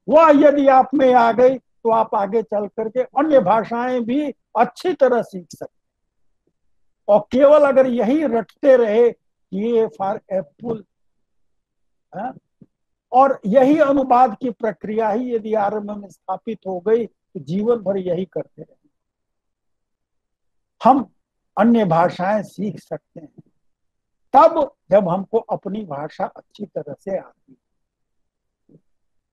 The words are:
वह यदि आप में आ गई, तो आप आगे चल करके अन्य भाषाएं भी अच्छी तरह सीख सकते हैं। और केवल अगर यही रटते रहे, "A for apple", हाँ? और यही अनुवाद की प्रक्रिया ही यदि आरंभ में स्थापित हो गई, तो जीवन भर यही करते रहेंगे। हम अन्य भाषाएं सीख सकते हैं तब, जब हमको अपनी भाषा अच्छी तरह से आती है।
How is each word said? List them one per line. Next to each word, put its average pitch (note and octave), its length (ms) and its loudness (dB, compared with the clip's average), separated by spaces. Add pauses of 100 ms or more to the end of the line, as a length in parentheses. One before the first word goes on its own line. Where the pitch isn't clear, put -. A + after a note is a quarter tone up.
वह D#4 260 6
यदि C#4+ 320 4
आप C4 260 4
में C4 200 2
आ A#3 180 4
गई, B3+ 260 2
तो - 340 -6
आप A3+ 240 0
आगे G#3 280 -2
चल G#3 240 -6
करके A3 340 -6
अन्य C#4 380 0
भाषाएं A#3 680 -2
भी C#4+ 260 -4 (260)
अच्छी C#4 360 -2
तरह B3 280 0
सीख F3+ 300 -12
सकते - 240 -18
हैं। - 320 -20 (1000)
और G#3 240 2
केवल C#4+ 360 4
अगर C4 200 2
यही B3 360 -2
रटते B3 540 0
रहे, A#3 320 2 (440)
"A A3 360 -2 (120)
for G3+ 180 -6 (140)
apple", G#3+ 500 -10 (1300)
हाँ? A#3+ 220 -12 (760)
और C4 340 2
यही C4 340 4
अनुवाद B3+ 600 2
की B3+ 80 -6
प्रक्रिया G#3+ 600 -6
ही A#3+ 260 -4
यदि G#3+ 180 -6
आरंभ G#3 380 -4
में G3+ 180 -14
स्थापित - 580 -12
हो F#3 120 -6
गई, A3 260 0
तो - 340 -18
जीवन G3+ 380 -2
भर G3 200 -6
यही F#3 280 -4
करते - 360 -14
रहेंगे। - 280 -20 (1900)
हम B3 280 2 (460)
अन्य A3+ 280 2
भाषाएं F3+ 580 -2
सीख F3+ 360 -12
सकते - 400 -18
हैं D3+ 120 -20 (1000)
तब, D#4+ 380 4 (200)
जब F#3+ 180 2
हमको F#3+ 280 -4
अपनी G#3 480 -8
भाषा D3+ 400 -10
अच्छी - 400 -16
तरह - 280 -12
से F#3+ 240 -10
आती - 340 -18
है। - 1300 -20 (540)